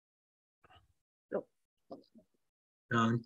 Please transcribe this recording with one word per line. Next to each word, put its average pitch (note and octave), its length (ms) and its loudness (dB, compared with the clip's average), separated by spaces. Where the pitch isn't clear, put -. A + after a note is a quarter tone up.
Dun, A#2 340 2